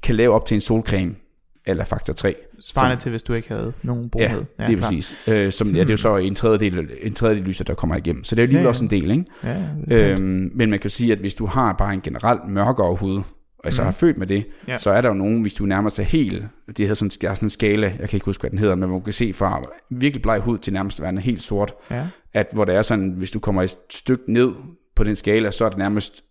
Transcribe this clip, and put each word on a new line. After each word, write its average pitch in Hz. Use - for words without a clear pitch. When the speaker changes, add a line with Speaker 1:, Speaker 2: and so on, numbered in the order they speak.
Speaker 1:
kan 117
lave 117
op 107
til 110
en 104
solcreme, 104
eller 87
faktor -
tre. -
Speaker 2:
Svarende 127
Speaker 1:
Som 123
Speaker 2:
til, 131
hvis 113
du 123
ikke 113
havde 110
nogen 120
brunhed. 113
Speaker 1:
Ja, 110
Speaker 2:
Ja, 113
Speaker 1:
lige 113
Speaker 2:
klar. 98
Speaker 1:
præcis. -
Øh, 104
som, 107
ja, 98
det 82
er 92
jo -
Speaker 2:
Hmm. 107
Speaker 1:
så 107
en 95
tredjedel, 98
en 104
tredjedel 107
lyset, 92
der -
kommer 78
igennem. -
Så -
det 113
er -
jo -
alligevel 139
Speaker 2:
Ja, -
ja. 127
Speaker 1:
også 123
en 107
del, 95
ikke? 160
Speaker 2:
Ja, -
ja, 190
det 113
er -
Speaker 1:
Øhm, 92
men 117
man 101
kan -
jo 101
sige, 117
at 107
hvis 98
du 113
har 107
bare 101
en 95
generelt 82
mørkere 101
hud, 95
og -
så -
Speaker 2:
Mhm. -
Speaker 1:
har 98
født 165
med 92
det, 101
Speaker 2:
Ja. 127
Speaker 1:
så 104
er 107
der 127
jo 107
nogen, 107
hvis 104
du 101
nærmest 101
er 101
helt, 98
det -
hedder 104
sådan, 104
der -
er 98
sådan 110
en 104
skala, 104
jeg -
kan 104
ikke -
huske, 98
hvad -
den 98
hedder, 101
men 92
man 92
kan 101
se 107
fra 95
virkelig 127
bleg 107
hud 110
til 98
nærmest 95
værende 92
helt 117
sort, 101
Speaker 2:
Ja. 123
Speaker 1:
at 104
hvor 107
det 92
er 101
sådan, 101
hvis 92
du 107
kommer 95
et 92
stykke -
ned 120
på -
den 104
skala, 104
så 113
er 110
det 98
nærmest 101